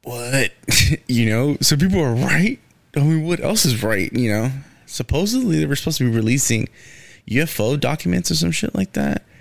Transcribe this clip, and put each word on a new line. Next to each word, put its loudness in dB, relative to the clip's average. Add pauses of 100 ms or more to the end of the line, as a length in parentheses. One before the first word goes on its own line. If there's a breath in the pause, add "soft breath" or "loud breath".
"What?" -2
<laughs> 2
You 2
know, 0
so 2
people 2
are 2
right. 0 (360)
I 0
mean, 2
what -2
else 0
is 0
right, -2
you 0
know? 0 (340 loud breath)
Supposedly, -2
they 0
were -2
supposed -4
to -2
be 2
releasing 0 (560 loud breath)
U 0
F -2
O 0
documents -2
or 0
some 0
shit -4
like -2
that -2 (180 loud breath)